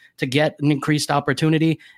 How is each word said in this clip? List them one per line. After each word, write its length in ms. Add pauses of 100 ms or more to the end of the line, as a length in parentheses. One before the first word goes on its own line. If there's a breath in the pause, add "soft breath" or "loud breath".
(180 soft breath)
to 80
get 340
an 120
increased 380
opportunity, 720 (180 loud breath)